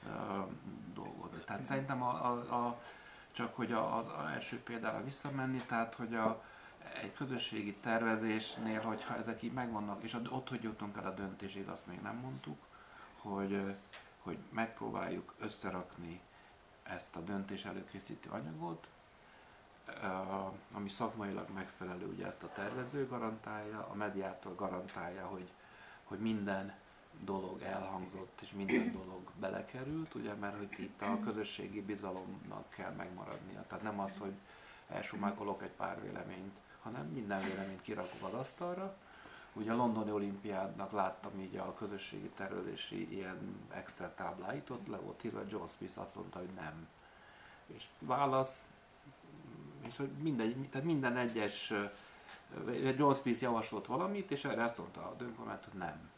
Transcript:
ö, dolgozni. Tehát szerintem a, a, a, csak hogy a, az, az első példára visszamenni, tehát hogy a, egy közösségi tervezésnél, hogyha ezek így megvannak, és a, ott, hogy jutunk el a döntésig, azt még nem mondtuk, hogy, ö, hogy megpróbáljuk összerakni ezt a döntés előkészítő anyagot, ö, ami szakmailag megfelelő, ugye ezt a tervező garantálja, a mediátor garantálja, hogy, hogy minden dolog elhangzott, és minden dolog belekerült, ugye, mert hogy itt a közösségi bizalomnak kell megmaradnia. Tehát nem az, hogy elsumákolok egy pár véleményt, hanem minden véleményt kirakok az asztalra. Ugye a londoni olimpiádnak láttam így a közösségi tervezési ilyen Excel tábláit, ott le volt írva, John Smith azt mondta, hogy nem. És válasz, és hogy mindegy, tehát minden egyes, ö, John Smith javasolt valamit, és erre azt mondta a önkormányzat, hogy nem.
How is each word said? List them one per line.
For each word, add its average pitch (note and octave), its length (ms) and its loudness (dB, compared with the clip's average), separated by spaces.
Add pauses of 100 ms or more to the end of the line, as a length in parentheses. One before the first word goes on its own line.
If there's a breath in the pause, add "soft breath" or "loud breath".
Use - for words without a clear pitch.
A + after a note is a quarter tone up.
ö, - 40 -4 (840)
dolgozni. - 520 -6
Tehát G2+ 200 0
szerintem C3+ 380 2
a, B2 220 4
a, B2 60 6 (340)
a, A#2+ 160 2 (500 loud breath)
csak B2+ 240 0
hogy A#2 160 4
a, A2+ 260 6
az, A#2 80 4 (120)
az D3 160 0
első B2 260 -2
példára A2+ 440 0
visszamenni, C3 640 0
tehát A#2 280 4
hogy A#2 200 0
a, A2 280 6 (580 loud breath)
egy G2 120 -4
közösségi A2 600 0
tervezésnél, A2 1080 4
hogyha A2+ 360 0
ezek A2+ 240 -2
így A#2 120 0
megvannak, G#2+ 500 0
és A2+ 100 -4
a, A#2 160 0
ott, B2+ 200 0
hogy A2+ 140 0
jutunk G#2+ 340 -2
el G2 80 -2
a F#2+ 80 0
döntésig, G2 540 -4
azt - 200 -6
még F2+ 140 -6
nem G#2 140 -2
mondtuk, C3+ 420 -4 (600 loud breath)
hogy, G2 340 2
ö, G2 180 4 (520 loud breath)
hogy F2 160 -2 (120)
megpróbáljuk G2+ 880 0
összerakni F2+ 840 -4 (600 loud breath)
ezt - 320 -6
a F2 40 -4
döntés G2 460 0
előkészítő F#2+ 640 -6
anyagot, D#3+ 580 -4 (1000 loud breath)
ö, - 220 -4 (680)
ami G2+ 160 -2
szakmailag G2+ 640 0
megfelelő, F#2 520 -4
ugye F#2+ 200 -2
ezt - 180 -6
a - 100 -6
tervező B2+ 540 0
garantálja, A2 840 -2
a - 20 -4
mediátor G2 640 0
garantálja, F#2 680 -2
hogy, F2+ 260 -4 (520 loud breath)
hogy G2 160 -4
minden G2+ 540 4 (460)
dolog F#2+ 420 0
elhangzott, F#2+ 800 -2
és - 100 -10
minden A2 400 6
dolog F#2 300 -4 (180)
belekerült, C3 760 0
ugye, A2+ 180 -2
mert G2+ 240 -2
hogy G2+ 220 -6
itt - 220 -4
a G#2 220 4
közösségi G#2 580 0
bizalomnak G2 880 -4
kell F#2+ 220 -4
megmaradnia. F#2+ 760 -6
Tehát - 160 -4
nem G#2 160 0
az, G2 180 2
hogy G2 160 -2 (560 loud breath)
elsumákolok G2+ 760 0
egy F2+ 80 -4
pár F#2+ 300 -2
véleményt, F#2+ 560 -6 (300 loud breath)
hanem C3 200 -2
minden G#2 340 0
véleményt F#2+ 400 0
kirakok - 420 -2
az F#2 100 0
asztalra. F3 640 -2 (580 loud breath)
Ugye A2 180 2
a A#2 40 8
londoni A2+ 360 6
olimpiádnak G2 800 2
láttam G2 480 2
így F#2+ 180 -4
a G2 160 0
közösségi G2+ 640 -4
tervezési F#2+ 800 -2
ilyen F#2+ 420 -4 (180)
Excel - 420 -6
tábláit, F#2 540 -2
ott A#2 180 -4
le G2+ 100 -2
volt F#2+ 260 -6
írva, G#2+ 260 0
John G#2 180 -2 (100)
Smith - 220 -8
azt F#2+ 160 -6
mondta, F#2+ 240 -6
hogy F2+ 160 -4
nem. - 320 -6 (800 loud breath)
És - 180 -10 (140)
válasz, C3+ 640 6 (1200)
és B2 100 -8
hogy C#3 120 2
mindegy, C3+ 600 4
tehát C#3 180 2
minden C3+ 300 6
egyes, A2+ 540 4 (920 loud breath)
ö, B2+ 320 6
John C#3+ 180 12
Smith B2 260 4
javasolt A2+ 440 4
valamit, F#3 460 2
és C#3+ 140 0
erre A#2 180 4
azt A#2 140 2
mondta G2+ 240 -6
a F2+ 180 -4
önkormányzat, A2+ 520 -4
hogy G2 80 -6
nem. D#2+ 380 -4